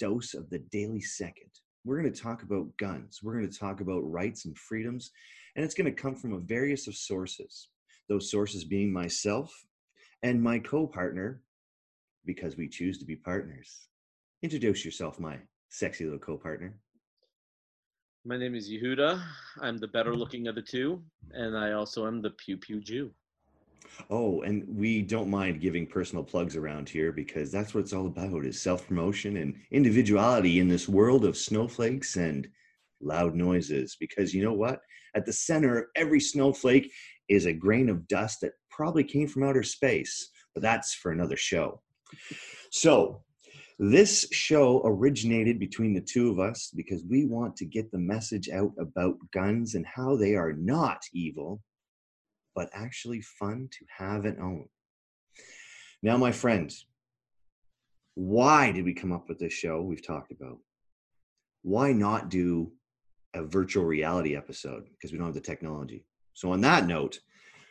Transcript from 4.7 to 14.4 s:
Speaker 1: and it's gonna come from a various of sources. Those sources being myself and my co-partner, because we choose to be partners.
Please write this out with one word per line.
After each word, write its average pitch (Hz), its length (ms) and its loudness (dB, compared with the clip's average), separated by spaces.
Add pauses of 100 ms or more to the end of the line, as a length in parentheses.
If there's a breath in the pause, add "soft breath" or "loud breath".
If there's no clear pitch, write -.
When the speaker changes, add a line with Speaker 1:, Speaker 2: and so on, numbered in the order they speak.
Speaker 1:
and 147 100 -4
it's 151 100 -6
gonna 156 180 0
come 135 240 -6
from 123 160 -8
a 92 80 -6
various 131 480 -4
of 98 80 -12
sources. - 720 -10 (400 soft breath)
Those 101 200 -2
sources 104 360 -4
being 98 280 -2
myself 101 600 -4 (720 soft breath)
and 123 180 2
my 117 160 2
co-partner, 110 840 -4 (840)
because 80 300 -8
we 80 120 -8
choose 92 300 -6
to - 60 -16
be 80 100 -12
partners. 80 720 -10 (560)